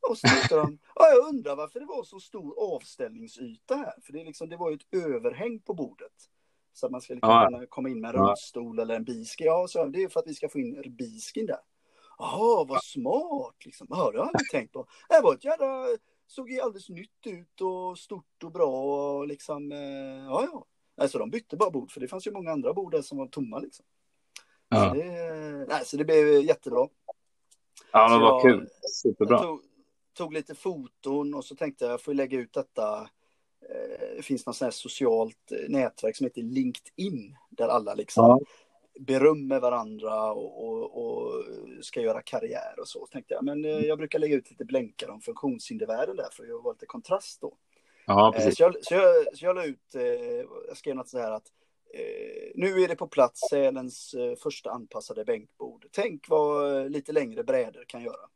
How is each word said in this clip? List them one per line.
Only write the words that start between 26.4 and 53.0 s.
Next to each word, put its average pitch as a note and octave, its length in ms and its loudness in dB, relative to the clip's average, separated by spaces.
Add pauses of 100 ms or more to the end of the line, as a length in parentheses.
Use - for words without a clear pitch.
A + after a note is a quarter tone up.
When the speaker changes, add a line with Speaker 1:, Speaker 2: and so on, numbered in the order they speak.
Speaker 2:
Ja, A2 180 10
men A#2 100 8
Speaker 1:
Så A2+ 60 8
Speaker 2:
vad A2 80 10
Speaker 1:
jag, B2+ 80 4
Speaker 2:
kul. A#2 280 8 (120)
Superbra. A2 540 2
Speaker 1:
jag - 80 4
tog, D#3+ 180 -6 (520)
tog D#3+ 200 -8
lite D3+ 220 -8
foton C#3+ 800 -6
och C3+ 120 -10
så C#3 100 -18
tänkte C3+ 300 -6
jag, A#2+ 60 0
"Jag B2 100 -4
får D3 120 -6
ju C#3 40 0
lägga C3 220 -2
ut A#2+ 140 -10
detta." G#2+ 560 -4 (600)
Eh, - 460 -8
det - 60 -12
finns - 240 -4
något A#2 100 -8
sånt C3+ 100 -4
här A#2 60 -2
socialt, A2+ 800 -2
eh, - 180 -8
nätverk A#2+ 460 -2
som - 100 -4
heter A#2+ 160 -6
LinkedIn, B2+ 920 -6 (140)
där A#2 180 -2
alla G#2+ 260 0
liksom C#3 320 0
Speaker 2:
Ja. B2 140 6 (600)
Speaker 1:
berömmer C3+ 600 2
varandra A2 760 -2
och, A2+ 340 -10
och, A2+ 380 -8
och A#2+ 380 -6 (380)
ska - 200 -8
göra A2 200 0
karriär A#2+ 580 -8
och - 80 -12
så. - 120 -14
Så - 80 -16
tänkte - 260 -10
jag, - 100 -6
men, D3 220 -4
eh, D#3 60 -2
jag D3+ 260 0
brukar D#3 220 -4
lägga D3+ 160 2
ut B2+ 140 -4
lite - 160 -14
blänkar B2 440 -6
om G#2 120 -16
funktionshindervärlden A#2+ 920 -6
där E3 160 -6
för - 120 -20
att A#2 200 -12
vara A#2+ 100 -4
lite - 120 -16
kontrast - 560 -6
då. - 160 -12 (480)
Speaker 2:
Ja, G#2 220 8
Speaker 1:
Eh, A2 60 6
Speaker 2:
precis. A2 240 4
Speaker 1:
så D#3+ 60 8
jag, F3 220 4
så E3 80 -2
jag, F3 440 6
så D#3 80 -10
jag F#3 100 2
la F3+ 100 -4
ut, C#3 300 -10
eh, B2 80 -2 (640)
jag - 100 -14
skrev C#3 180 -6
något B2+ 140 -10
så B2+ 100 -8
här A2 120 -4
att, G#2+ 160 -8 (460)
eh, A1 600 -10
"Nu F#3 260 0
är F#3 60 4
det G3 80 -2
på E3+ 120 -8